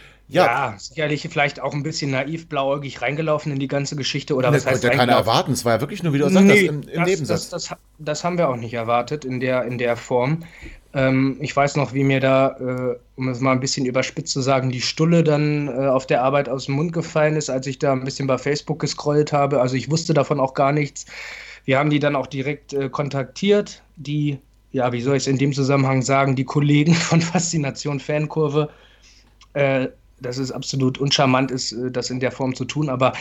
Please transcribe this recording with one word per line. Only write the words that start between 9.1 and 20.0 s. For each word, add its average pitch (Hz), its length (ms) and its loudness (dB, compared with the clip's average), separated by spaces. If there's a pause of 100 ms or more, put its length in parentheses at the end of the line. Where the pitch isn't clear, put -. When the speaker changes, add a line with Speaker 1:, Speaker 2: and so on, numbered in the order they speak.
Speaker 2:
in 127 140 -4
der, 127 260 0
in 123 120 -6
der 117 180 0
Form. 131 480 0 (500)
Ähm, 131 460 2
ich 127 160 -6
weiß 139 200 2
noch, 131 180 0
wie 135 100 0
mir 135 160 2
da, 135 380 2
äh, 127 420 -4 (160)
um 131 140 -4
es 123 100 -4
mal 131 120 2
ein 131 80 2
bisschen 135 260 -2
überspitzt 127 480 -2
zu 139 80 -2
sagen, 131 300 2
die 123 100 -6
Stulle 165 420 2
dann, 147 440 2
äh, 135 200 -2
auf 131 200 2
der 127 160 2
Arbeit 139 260 2
aus 131 160 -4
dem 139 100 -2
Mund 160 180 -2
gefallen 156 420 0
ist, 147 140 -2
als 131 180 -4
ich 131 120 -8
da 143 140 2
ein 131 100 -2
bisschen 135 240 -4
bei 131 100 2
Facebook 151 420 -4
gescrollt 151 540 0
habe. 143 280 2
Also 127 140 0
ich 131 160 -4
wusste 165 220 0